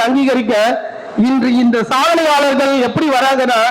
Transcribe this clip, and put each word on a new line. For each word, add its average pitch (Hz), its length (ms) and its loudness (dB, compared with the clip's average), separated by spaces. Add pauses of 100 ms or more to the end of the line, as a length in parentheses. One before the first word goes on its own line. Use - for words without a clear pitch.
அங்கீகரிக்க 254 520 0 (760)
இன்று 254 280 0
இந்த 240 220 2 (140)
சாதனையாளர்கள் 285 880 0
எப்படி 302 280 -2
வராங்கன்னா, 262 640 0